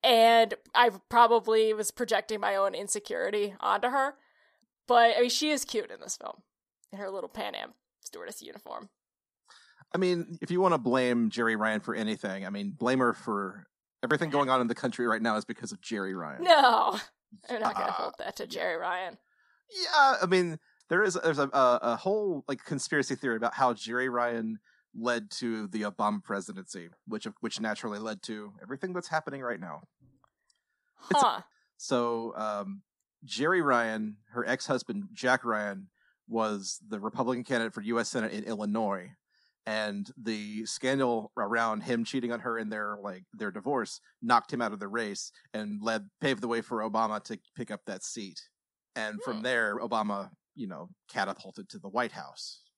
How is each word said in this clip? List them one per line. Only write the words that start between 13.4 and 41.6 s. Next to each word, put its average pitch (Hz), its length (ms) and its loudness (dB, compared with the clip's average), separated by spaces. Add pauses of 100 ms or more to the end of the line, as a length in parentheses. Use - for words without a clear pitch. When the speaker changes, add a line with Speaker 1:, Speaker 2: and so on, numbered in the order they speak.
Speaker 2:
everything 151 280 0
going 143 180 2
on 131 120 4
in 120 60 2
the 117 80 0
country 120 320 -2
right 110 140 2
now 107 160 2
is 107 80 -2
because 110 280 -10
of 101 80 -14
Jerry 95 340 -4
Ryan. 80 300 -8
Speaker 1:
No, 269 540 6 (520)
I'm 240 100 -4
not - 140 -2
gonna - 140 -2
Speaker 2:
Uh, - 40 -2
Speaker 1:
hold - 260 -6
that - 180 -8
to - 80 -8
Speaker 2:
yeah. - 40 -12
Speaker 1:
Jerry 165 280 -4
Ryan. 180 420 -6 (520)
Speaker 2:
Yeah, 311 520 6
I 185 40 2
mean, 175 320 2 (300)
there 180 140 4
is, 190 200 4
there's 156 160 4
a, 143 140 4
a, 127 300 8
a 117 140 2
whole, 190 520 0
like, 135 160 -6
conspiracy 143 500 0
theory 120 220 -2
about 113 180 0
how 127 200 4
Jerry 123 340 -2
Ryan 117 500 -2 (400)
led 113 340 -2
to 110 360 -4
the 107 140 -4
Obama 104 420 0
presidency, 95 640 -8 (180)
which, 107 200 -6 (140)
which 110 200 -6
naturally 107 380 -4
led 107 240 -8
to 107 300 -10 (100)
everything 139 320 -8
that's 175 140 -6
happening 147 340 -4
right 117 180 -4
now. 82 220 -12 (1300)
It's 294 120 6
Speaker 1:
Huh. 165 200 4 (340)
Speaker 2:
so, 117 600 -2
um, 101 460 -4 (420)
Jerry 147 380 2
Ryan, 110 540 2 (140)
her 120 160 -4
ex-husband, 120 640 -2
Jack 127 320 0
Ryan, 104 440 -2 (400)
was 110 580 -2
the 107 140 -8
Republican 120 420 -2
candidate 113 320 -2
for 113 60 -8
U 113 180 -2
S 113 120 0
Senate 110 220 -2
in 104 120 -8
Illinois. 104 680 -4 (560)
And 107 500 -4
the 107 500 -6
scandal 127 720 -2
around 110 460 0